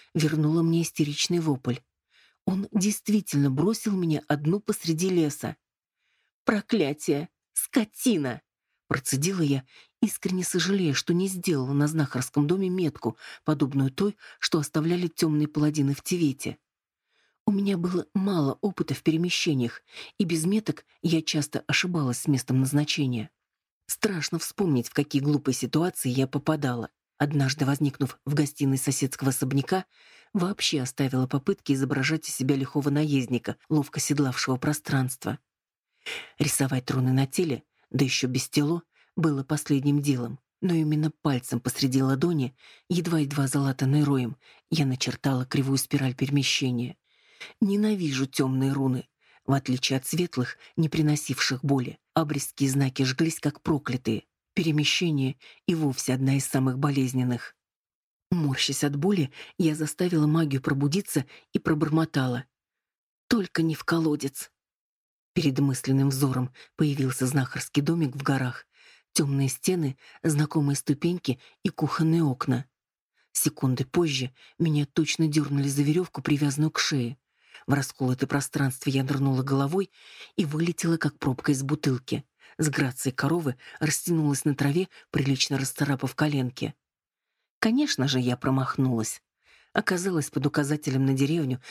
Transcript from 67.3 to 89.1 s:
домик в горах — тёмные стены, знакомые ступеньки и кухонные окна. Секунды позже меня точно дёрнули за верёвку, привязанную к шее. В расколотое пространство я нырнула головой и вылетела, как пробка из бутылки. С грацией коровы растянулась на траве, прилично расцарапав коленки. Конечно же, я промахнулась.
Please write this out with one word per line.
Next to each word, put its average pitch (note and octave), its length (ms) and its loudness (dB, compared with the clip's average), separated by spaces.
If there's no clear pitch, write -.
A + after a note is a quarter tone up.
домик D3+ 340 0
в C#3 80 -6
горах — C3 420 -2
тёмные C#3 380 0
стены, E3 480 -2
знакомые D3 540 2
ступеньки D#3+ 640 -2
и - 80 0
кухонные D#3+ 540 2
окна. C3 420 0
Секунды - 500 0
позже C3+ 500 -2
меня D3+ 280 2
точно D#3+ 420 0
дёрнули C#3+ 400 0
за C#3 160 0
верёвку, D#3 380 0
привязанную D3 500 2
к - 80 -8
шее. B2+ 380 -2
В C3 60 2
расколотое C3 540 -2
пространство C#3 640 -2
я C#3 140 0
нырнула C3+ 400 0
головой C#3 480 0
и F#3+ 80 2
вылетела, E3 520 0
как D3+ 200 -2
пробка - 340 -2
из C3+ 120 0
бутылки. C3+ 600 -2
С D#3 120 2
грацией C3 440 -2
коровы D3+ 440 -2
растянулась D3+ 640 0
на D3 100 2
траве, C#3+ 320 0
прилично C#3 460 0
расцарапав C3+ 580 -2
коленки. C3+ 600 -2
Конечно A3+ 480 2
же, C3 120 0
я B2 180 0
промахнулась. C3 840 0